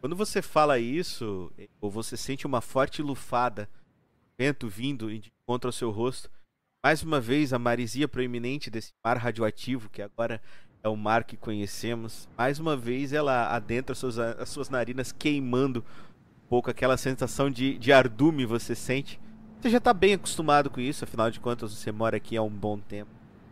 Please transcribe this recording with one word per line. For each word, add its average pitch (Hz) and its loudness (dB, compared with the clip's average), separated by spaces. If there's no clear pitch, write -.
Quando 170 -4
você 202 -2
fala 147 4
isso, 117 -4
ou 104 -2
você 110 -6
sente - -6
uma 131 0
forte 135 0
lufada, 123 -2
vento 131 0
vindo 110 -4
em 110 -8
encontro 123 0
ao - -4
seu 120 -2
rosto, 117 -2
mais 151 4
uma 156 2
vez 131 2
a 123 0
marisia 120 0
proeminente 127 -4
desse 110 -8
mar 120 4
radioativo, 113 -2
que - -10
agora 113 -4
é 110 2
o 110 0
mar 107 4
que - -10
conhecemos, 113 -6
mais 139 0
uma 156 0
vez 131 -2
ela 131 2
adentra 117 -2
as - -8
suas, 120 -4
as 117 -2
suas 139 -6
narinas 123 -2
queimando 131 2
um - -14
pouco 123 2
aquela 127 4
sensação 135 0
de, 131 0
de 123 6
ardume 131 8
você 117 -2
sente. - -4
Você 247 2
já 240 6
tá 240 6
bem 190 6
acostumado 147 4
com 123 -4
isso, 127 -4
afinal 113 2
de 107 -10
contas 117 -4
você 107 -6
mora 107 2
aqui 110 -4
há 110 2
um 107 0
bom 104 -2
tempo. 104 -10